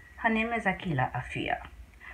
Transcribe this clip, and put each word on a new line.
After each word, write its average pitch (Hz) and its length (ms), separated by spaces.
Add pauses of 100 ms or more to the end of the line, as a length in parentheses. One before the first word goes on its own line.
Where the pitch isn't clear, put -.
(180)
Her 233 120
name 226 240
is 226 120
Akila 170 480
Afia. - 540 (460)